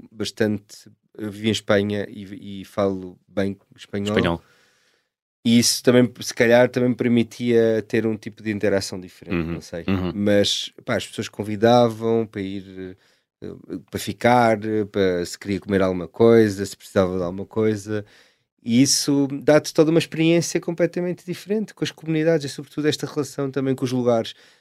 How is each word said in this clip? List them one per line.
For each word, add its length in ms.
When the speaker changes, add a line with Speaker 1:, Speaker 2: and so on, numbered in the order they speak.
Speaker 1:
bastante, 760
eu 140
vivi 160
em 40
Espanha 560
e, 520
e 40
falo 540
bem 280
espanhol. 400
Speaker 2:
Espanhol. 260
Speaker 1:
E 140
isso 240
também, 280
se 140
calhar, 340
também 220
me 40
permitia 960
ter 180
um 80
tipo 280
de 80
interação 500
diferente, 460
Speaker 2:
Uhum. 80
Speaker 1:
não 80
sei. 260
Speaker 2:
Uhum. 260
Speaker 1:
Mas, 560
pá, 120
as 100
pessoas 240
convidavam 960
para 160
ir, 520
eh, 60
para 80
ficar, 680
eh, 180
para 400
se 140
queria 200
comer 220
alguma 260
coisa, 600
se 100
precisava 400
de 60
alguma 240
coisa. 580
E 200
isso 460
dá-te 300
toda 180
uma 80
experiência 600
completamente 640
diferente 480
com 120
as 60
comunidades 540
e, 100
sobretudo, 320
esta 200
relação 440
também 240
com 120
os 60
lugares. 420